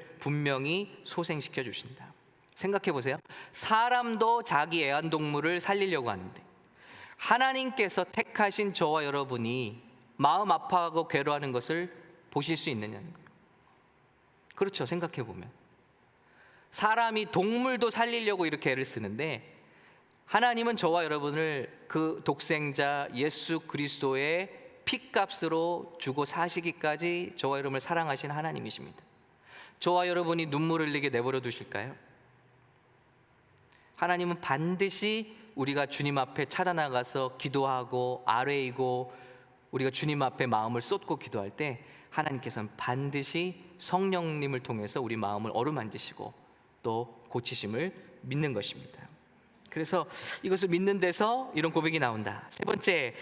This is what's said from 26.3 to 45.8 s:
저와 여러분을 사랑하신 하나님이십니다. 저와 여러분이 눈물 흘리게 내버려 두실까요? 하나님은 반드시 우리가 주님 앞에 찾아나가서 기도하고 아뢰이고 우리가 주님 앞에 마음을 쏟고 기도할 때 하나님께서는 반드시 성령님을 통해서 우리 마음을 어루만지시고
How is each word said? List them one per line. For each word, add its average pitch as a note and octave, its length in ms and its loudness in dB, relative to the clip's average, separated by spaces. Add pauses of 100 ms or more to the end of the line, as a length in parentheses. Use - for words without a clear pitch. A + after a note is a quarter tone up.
저와 C#3 220 0
여러분을 C3+ 200 -2
사랑하신 D3+ 520 -2
하나님이십니다. C#3+ 720 -6 (800)
저와 F3+ 280 4
여러분이 E3+ 400 2
눈물 D#3+ 340 2
흘리게 D3 280 0
내버려 B2+ 320 0
두실까요? A#2 540 -6 (2000)
하나님은 F3 460 2
반드시 F#3+ 920 0 (200)
우리가 C#3 300 2
주님 C#3+ 320 0
앞에 C3+ 280 0
찾아나가서 C3+ 920 0
기도하고 B2+ 880 0
아뢰이고 B2+ 880 0 (580)
우리가 B2+ 200 0
주님 D3 300 0
앞에 B2+ 260 2
마음을 A2+ 340 0
쏟고 E3 360 -2
기도할 G2+ 340 -6
때 C#3+ 320 -6 (260)
하나님께서는 B2 680 -4
반드시 C#3+ 840 -2 (160)
성령님을 D#3+ 800 0
통해서 A2 400 -4
우리 A2+ 140 -2
마음을 G#2 380 -2
어루만지시고 A2 800 -4 (480)